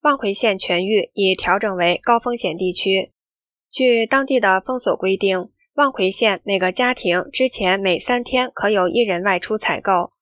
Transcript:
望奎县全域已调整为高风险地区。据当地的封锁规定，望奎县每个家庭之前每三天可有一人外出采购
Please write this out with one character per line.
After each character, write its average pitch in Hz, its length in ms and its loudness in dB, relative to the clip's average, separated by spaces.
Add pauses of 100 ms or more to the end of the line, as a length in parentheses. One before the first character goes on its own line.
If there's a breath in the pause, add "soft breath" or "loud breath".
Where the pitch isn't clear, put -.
望 285 160 2
奎 202 160 -4
县 202 240 0
全 180 280 -2
域 208 280 0
已 190 200 2
调 185 240 0
整 202 180 -4
为 175 260 0
高 233 160 2
风 240 180 -4
险 170 200 -4
地 185 160 -2
区。 190 400 -2 (580)
据 240 360 2
当 269 200 0
地 262 140 2
的 190 200 2
封 220 200 -6
锁 - 160 0
规 190 200 0
定， 190 340 -2 (240)
望 277 180 2
奎 190 180 0
县 196 340 0
每 196 140 0
个 185 140 0
家 247 200 0
庭 180 400 -2
之 254 160 0
前 196 300 0
每 196 220 0
三 247 240 -2
天 254 280 -2
可 - 160 -2
有 190 200 2
一 208 140 2
人 185 200 0
外 190 160 0
出 214 180 -4
采 - 240 -4
购 180 420 0